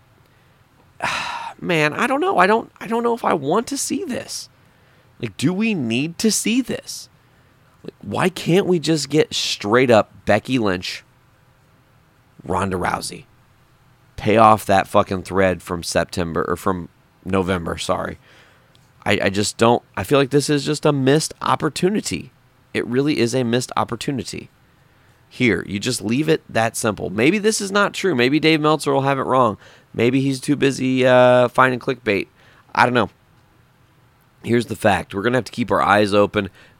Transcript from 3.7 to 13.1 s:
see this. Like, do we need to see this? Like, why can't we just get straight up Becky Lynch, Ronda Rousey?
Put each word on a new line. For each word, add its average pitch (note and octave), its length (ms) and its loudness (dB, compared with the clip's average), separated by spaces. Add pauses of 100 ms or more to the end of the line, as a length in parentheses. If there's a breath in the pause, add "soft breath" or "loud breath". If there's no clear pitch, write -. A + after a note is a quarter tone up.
see D#4+ 280 -6
this. - 440 -10 (720 soft breath)
Like, A#2 160 -10
do D#3 160 0
we G#3+ 220 -2
need C#3 440 -2
to A3+ 120 2
see A3 300 0
this? - 480 -8 (720 soft breath)
Like, - 180 -16
why G#2 280 -2
can't - 380 0
we F3+ 120 2
just D3 320 -2
get D3+ 240 0
straight A#2+ 560 0
up G#2+ 220 4 (120)
Becky G#2+ 360 0
Lynch, F#2 420 -4 (1400)
Ronda F#2 320 -2
Rousey? - 480 -6 (920)